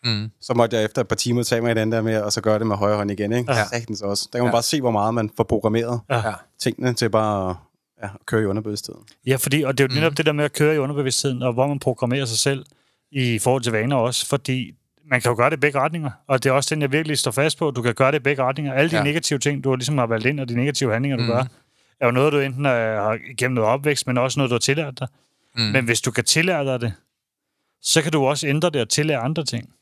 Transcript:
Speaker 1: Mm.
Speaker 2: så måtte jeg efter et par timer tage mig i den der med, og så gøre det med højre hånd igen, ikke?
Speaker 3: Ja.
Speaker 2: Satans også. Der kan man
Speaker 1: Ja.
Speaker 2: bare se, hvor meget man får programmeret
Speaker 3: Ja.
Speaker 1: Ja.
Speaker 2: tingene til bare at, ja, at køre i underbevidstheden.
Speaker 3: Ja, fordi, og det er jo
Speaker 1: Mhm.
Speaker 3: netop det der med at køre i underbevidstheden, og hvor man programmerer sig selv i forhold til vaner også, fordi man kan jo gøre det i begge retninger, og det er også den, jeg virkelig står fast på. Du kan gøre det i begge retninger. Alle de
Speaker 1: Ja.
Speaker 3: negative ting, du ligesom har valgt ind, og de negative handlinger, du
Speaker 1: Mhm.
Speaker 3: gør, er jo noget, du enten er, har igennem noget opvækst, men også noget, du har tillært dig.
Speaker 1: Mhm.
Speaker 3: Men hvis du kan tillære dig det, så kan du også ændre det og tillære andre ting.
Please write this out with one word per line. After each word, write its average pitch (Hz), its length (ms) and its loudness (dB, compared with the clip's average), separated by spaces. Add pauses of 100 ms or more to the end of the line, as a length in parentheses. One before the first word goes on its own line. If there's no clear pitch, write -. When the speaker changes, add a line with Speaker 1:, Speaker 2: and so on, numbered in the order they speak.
Speaker 1:
Mm. 107 260 -2 (100)
Speaker 2:
så - 140 -4
måtte 117 220 4
jeg 107 80 2
efter 107 160 -2
et 110 80 -2
par 110 80 0
timer 120 260 0
tage 117 180 0
mig 117 100 0
i 117 40 2
den 110 180 2
der 113 100 0
med, 110 200 0
og 104 100 -2
så - 80 -2
gøre 107 180 2
det 113 80 0
med 104 100 0
højre 104 200 2
hånd 101 140 -2
igen, 104 220 -2
ikke? 123 200 0
Speaker 3:
Ja. 113 200 2
Speaker 2:
Satans 113 300 -8
også. 101 300 -4
Der 123 60 -4
kan 120 60 2
man 120 60 4
Speaker 1:
Ja. 117 40 0
Speaker 2:
bare 117 80 2
se, 151 180 -2
hvor 123 100 2
meget 107 240 0
man 107 220 -2
får 113 80 2
programmeret 117 560 0 (100)
Speaker 3:
Ja. 127 60 0 (120)
Speaker 1:
Ja. 104 40 -4 (280)
Speaker 2:
tingene 127 340 -2
til 117 160 0
bare 104 400 0
at, 87 60 -4 (460)
ja, 104 60 -8 (120)
at - 60 -18
køre 110 160 0
i - 20 0
underbevidstheden. 104 580 -6 (240)
Speaker 3:
Ja, 131 100 0
fordi, 143 260 0
og 131 160 -2
det 139 60 6
er 131 40 0
jo 127 60 -4
Speaker 1:
Mhm. 147 80 2
Speaker 3:
netop 156 140 2
det 156 100 0
der 156 60 2
med 147 120 0
at 143 80 -2
køre 151 220 2
i 151 40 2
underbevidstheden, 135 640 -2
og 127 100 0
hvor 127 140 2
man 143 120 -2
programmerer 131 460 0
sig 113 140 -4
selv 139 260 0 (480)
i 123 260 0
forhold 127 240 2
til 117 100 -2
vaner 113 240 0
også, 120 300 0
fordi 131 460 -4 (380)
man 127 100 2
kan 123 100 2
jo 117 60 0
gøre 120 140 4
det 160 60 -2
i 135 40 -4
begge 139 200 2
retninger, 151 300 -2 (180)
og 131 160 2
det 139 60 4
er 131 40 4
også 139 200 0
den, 151 80 -2
jeg 135 100 0
virkelig 151 260 0
står - 120 -2
fast 143 280 0
på. 156 120 0
Du 123 120 -6
kan 117 120 0
gøre 135 180 4
det 151 60 0
i 131 40 -4
begge 135 200 0
retninger. 135 300 -2
Alle 143 180 2
de 160 60 0
Speaker 1:
Ja. 104 60 2
Speaker 3:
negative 147 360 0
ting, 139 260 -2
du 135 100 2
ligesom 131 240 0
har 120 80 2
valgt 113 200 0
ind, 143 140 0
og 131 80 -6
de 120 80 -4
negative 131 360 0
handlinger, 131 240 0
du 123 60 -2
Speaker 1:
Mhm. 117 100 0
Speaker 3:
gør, 127 120 2 (560)
er 131 60 2
jo 120 40 6
noget, 139 220 4
du 143 80 2
enten 139 260 -2
er, 113 360 0
har 110 160 0 (120)
igennem 127 240 -2
noget 110 160 4
opvækst, 139 360 0
men 123 120 0
også 127 200 0
noget, 131 120 0
du 123 40 2
har 117 40 2
tillært 139 400 -2
dig. 127 100 -8 (480)
Speaker 1:
Mhm. 113 100 0
Speaker 3:
Men 120 180 2
hvis 117 160 2
du 131 100 -2
kan 117 140 0
tillære 160 400 0
dig 131 160 -2
det, 113 120 -2 (920)
så 160 200 4
kan 160 100 -2
du 143 140 2
også 139 200 0
ændre 156 240 2
det 147 100 -2
og 110 80 -2
tillære 151 300 0
andre 147 260 -2
ting. 107 240 -6 (140)